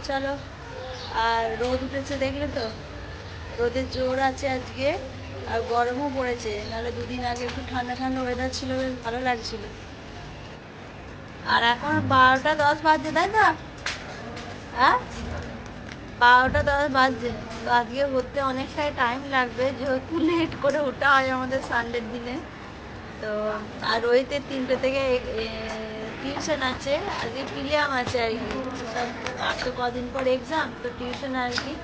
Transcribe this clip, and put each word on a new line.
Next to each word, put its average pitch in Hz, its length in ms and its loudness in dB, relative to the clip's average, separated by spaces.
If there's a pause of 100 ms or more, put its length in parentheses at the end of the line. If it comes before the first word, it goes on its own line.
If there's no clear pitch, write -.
চলো, 277 260 -2 (920)
আর 226 180 2 (180)
রোদ 254 240 2
উঠেছে 269 280 -4 (100)
দেখলে 277 240 -2 (100)
তো, 233 80 -2 (960)
রোদের 240 260 0 (100)
জোর 254 220 2 (120)
আছে 262 160 -4 (120)
আজকে, 254 300 -2 (640)
আর 226 80 0 (120)
গরমও 247 360 2 (100)
পড়েছে। 240 340 -2 (180)
নাহলে 226 280 -4
দুদিন 247 240 -4 (100)
আগে 240 180 -4
একটু 254 120 -6 (100)
ঠান্ডা 247 280 -2
ঠান্ডা 262 220 0
ওয়েদার 247 360 0
ছিল, 262 120 -4 (100)
বেশ 262 140 0 (120)
ভালো 233 240 -2
লাগছিল। 220 340 -2 (1900)
আর 220 80 6 (120)
এখন 277 200 0 (200)
বারোটা 262 380 8 (120)
দশ 294 140 6 (100)
বাজে, 311 300 4
তাই 370 200 4
না? 403 100 8 (1300)
হ্যাঁ, 285 200 6 (1200)
বারোটা 254 400 8 (100)
দশ 285 140 4 (120)
বাজে। 247 340 4 (320)
তো 233 60 -2 (100)
আজকে 240 220 -2 (120)
হতে 254 260 0 (120)
অনেকটাই 262 400 -2 (100)
টাইম 247 180 2 (160)
লাগবে, 247 300 2 (140)
যেহেতু 262 360 0 (120)
লেট 330 240 4 (120)
করে 285 160 4 (100)
ওঠা 269 260 2
হয় 262 220 4
আমাদের 262 320 0
সানডের 240 440 -2
দিনে। 240 220 -6 (840)
তো 214 100 -4 (580)
আর 220 160 2
রোহিতের 262 440 4
তিনটে 262 340 0
থেকে 269 180 4 (400)
এ, 226 40 -2 (760)
টিউশন 285 380 -2 (120)
আছে, 277 220 -2 (280)
আজকে 233 200 -4 (100)
প্রিলিয়াম 285 380 2 (120)
আছে 247 240 0
আর 226 140 0
কি। 240 80 -4 (460)
সব 240 140 -2 (400)
আর - 160 0
তো 254 60 0 (100)
কদিন 247 340 0
পর 262 100 0 (120)
এক্সাম, 294 320 0 (140)
তো 247 60 -4 (100)
টিউশন 247 360 -4 (100)
আর 247 180 -2
কি 277 120 -6 (100)